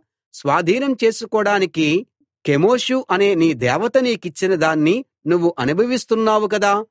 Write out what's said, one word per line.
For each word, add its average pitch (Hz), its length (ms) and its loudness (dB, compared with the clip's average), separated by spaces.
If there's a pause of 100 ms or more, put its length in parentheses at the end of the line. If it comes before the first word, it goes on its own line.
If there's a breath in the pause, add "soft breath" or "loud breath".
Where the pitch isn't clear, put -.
(320)
స్వాధీనం 185 720 0
చేసుకోడానికి 202 1040 0 (400)
కెమోషు 233 640 2
అనే 196 240 2
నీ 165 200 2
దేవత 135 440 0
నీకిచ్చిన 190 560 -2
దాన్ని 160 500 0 (220)
నువ్వు 170 320 0
అనుభవిస్తున్నావు 220 880 0
కదా! 202 440 0